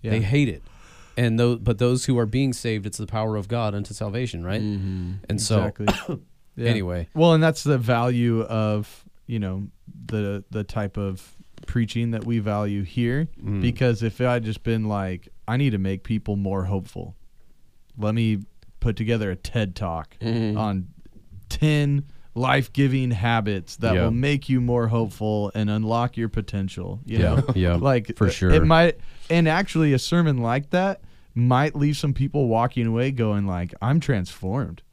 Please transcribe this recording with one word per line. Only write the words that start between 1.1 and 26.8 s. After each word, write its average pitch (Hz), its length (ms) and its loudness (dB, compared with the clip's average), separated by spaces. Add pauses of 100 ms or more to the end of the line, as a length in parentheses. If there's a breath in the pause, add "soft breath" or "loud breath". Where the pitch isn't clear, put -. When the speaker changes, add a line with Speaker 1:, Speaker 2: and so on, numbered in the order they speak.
Speaker 1:
And 117 240 2
tho-, 120 180 4
but 110 200 0
those 123 280 2
who 127 120 2
are 117 80 2
being 127 260 0
saved, 110 360 -4
it's 101 100 -10
the - 80 -6
power 110 300 -2
of 98 120 -4
God 110 280 -2
unto 101 180 -6
salvation, 107 500 -6
right? 98 180 -2
Speaker 3:
Mm-hmm. 95 500 -4 (180)
Speaker 1:
And 104 120 0
so, 104 220 2 (140)
Speaker 2:
Exactly. 104 400 -2 (140)
Speaker 1:
<coughs> - 240 -20
Speaker 2:
Yeah. 117 140 0
Speaker 1:
anyway. 90 440 -2
Speaker 2:
Well, 165 200 6
and 156 100 6
that's 160 200 0
the 147 140 2
value 120 640 2
of, 107 640 -2 (220)
you 120 120 -4
know, 98 280 -4 (400)
the, 101 440 -4
the 107 120 -4
type 101 340 -6
of 98 380 -6 (320)
preaching 117 440 -2
that 113 140 -6
we 117 140 0
value 104 440 -2
here. 120 440 -2 (160)
Speaker 1:
Mm. 101 180 -4
Speaker 2:
Because 113 420 0
if 113 180 -4
I 123 120 2
had 120 100 -2
just 110 200 -6
been 113 240 -2
like, 95 420 -6 (180)
"I 117 100 -2
need 139 140 2
to 104 80 -2
make 95 240 -2
people 107 320 -4
more 95 300 -2
hopeful. 92 500 -6 (840)
Let 107 180 0
me 110 240 2 (420)
put 110 140 0
together 110 360 -2
a 92 40 -4
ted 101 400 -4
Talk 82 440 -6
Speaker 3:
Mm-hmm. 113 380 -2
Speaker 2:
on 98 300 -2 (640)
ten 147 560 2 (300 soft breath)
life-giving 131 760 2
habits 107 680 0
that 104 180 2
Speaker 1:
Yeah. 87 80 4
Speaker 2:
will - 80 2
make 139 380 0
you 127 120 2
more 120 260 2
hopeful 107 680 0
and 104 140 0
unlock 110 480 0
your 113 120 -2
potential," 95 760 -6